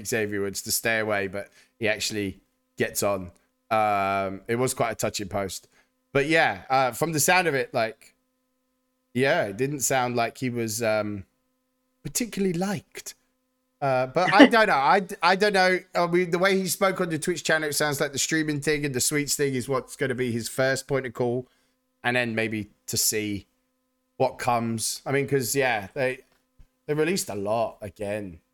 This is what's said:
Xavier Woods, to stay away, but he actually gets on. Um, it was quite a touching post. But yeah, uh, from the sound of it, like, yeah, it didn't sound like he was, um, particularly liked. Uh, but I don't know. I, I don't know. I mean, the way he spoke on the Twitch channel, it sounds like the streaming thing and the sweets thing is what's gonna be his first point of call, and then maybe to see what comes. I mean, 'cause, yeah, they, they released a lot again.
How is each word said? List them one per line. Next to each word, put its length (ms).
Xavier 340
Woods, 200
to 100
stay 280
away, 280
but 220
he 100
actually 500
gets 260
on. 280
Um, 760
it 80
was 180
quite 180
a 40
touching 320
post. 400
But 160
yeah, 420
uh, 220
from 200
the 80
sound 280
of 80
it, 180
like, 400
yeah, 300
it 120
didn't 220
sound 360
like 220
he 140
was, 320
um, 420
particularly 500
liked. 600
Uh, 240
but 260
I 140
don't 220
know. 80
I, 300
I 120
don't 180
know. 260
I 100
mean, 240
the 80
way 180
he 120
spoke 340
on 80
the 80
Twitch 260
channel, 240
it 60
sounds 260
like 120
the 80
streaming 420
thing 240
and 80
the 80
sweets 340
thing 200
is 120
what's 280
gonna 180
be 180
his 160
first 400
point 200
of 60
call, 340
and 120
then 200
maybe 340
to 80
see 520
what 200
comes. 680
I 60
mean, 160
'cause, 280
yeah, 400
they, 240
they 80
released 360
a 60
lot 460
again. 580